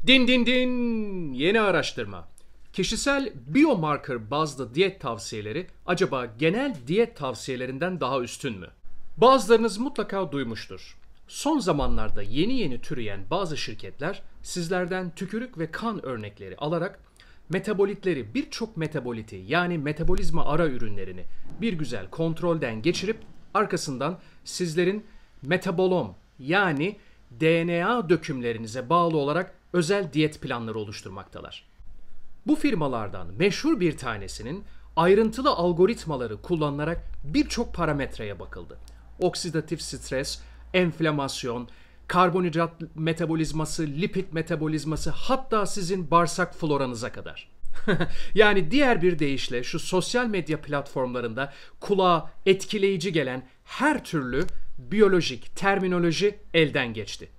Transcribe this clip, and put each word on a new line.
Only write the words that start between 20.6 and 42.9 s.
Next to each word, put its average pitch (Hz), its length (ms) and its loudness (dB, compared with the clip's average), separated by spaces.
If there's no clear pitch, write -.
ürünlerini 104 580 0
bir 220 120 0
güzel 120 380 -4
kontrolden 160 720 -2
geçirip 175 360 -2
arkasından 165 640 0
sizlerin 180 600 0
metabolom, 180 720 0
yani 170 580 0
D 160 360 2
N 170 200 0
A 226 220 0
dökümlerinize 120 800 -2
bağlı 170 280 4
olarak 151 380 -2
özel 175 400 0
diyet 151 280 0
planları 117 380 -6
oluşturmaktalar. 101 840 -12
Bu 302 100 4
firmalardan 113 840 -2
meşhur 165 420 2
bir 165 160 0
tanesinin 113 680 -8
ayrıntılı 220 540 4
algoritmaları 170 920 2
kullanılarak 156 600 -2
birçok 233 500 -2
parametreye 127 640 -2
bakıldı. 90 380 -14
Oksidatif 160 640 -2
stres, - 600 -6
enflamasyon, 147 920 0
karbonhidrat 170 640 2